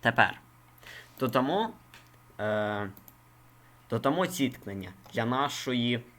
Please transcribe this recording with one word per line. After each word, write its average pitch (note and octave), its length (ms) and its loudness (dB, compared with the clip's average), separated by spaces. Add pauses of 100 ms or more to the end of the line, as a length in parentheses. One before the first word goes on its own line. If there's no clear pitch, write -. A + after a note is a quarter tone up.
Тепер A#2 400 4 (760)
додамо, C3+ 520 2 (680)
е, G#2 500 0 (1000)
додамо D3+ 360 2
зіткнення G2+ 680 -4 (200)
для A2+ 120 0
нашої B2 800 0 (160)